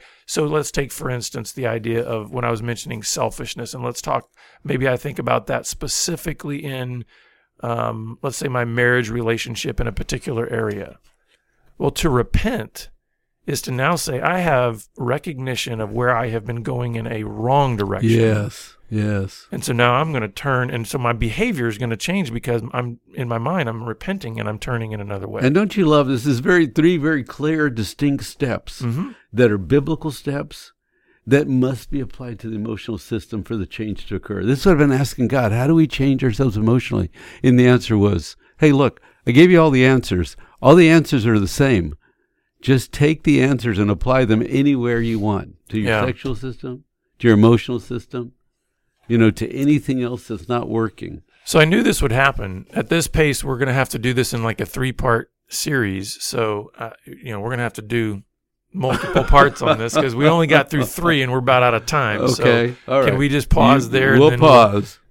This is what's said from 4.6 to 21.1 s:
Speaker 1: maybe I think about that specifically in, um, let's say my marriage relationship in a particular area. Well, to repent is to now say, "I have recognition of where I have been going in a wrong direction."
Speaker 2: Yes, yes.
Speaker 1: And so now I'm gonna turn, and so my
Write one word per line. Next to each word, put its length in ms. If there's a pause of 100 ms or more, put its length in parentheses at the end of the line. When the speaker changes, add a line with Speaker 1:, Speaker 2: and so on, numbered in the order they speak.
Speaker 1:
maybe 240
I 120
think 200
about 280
that 200
specifically 960
in, 440 (540)
um, 600
let's 160
say 120
my 180
marriage 420
relationship 720
in 60
a 60
particular 580
area. 480 (800)
Well, 140
to 180
repent 800 (560)
is 160
to 80
now 260
say, 240
"I 180
have 480 (120)
recognition 840
of 120
where 240
I 120
have 180
been 160
going 320
in 120
a 180
wrong 520
direction." 420
Speaker 2:
Yes, 580 (120)
yes. 640
Speaker 1:
And 100
so 120
now 220
I'm 180
gonna 140
turn, 420
and 180
so 80
my 160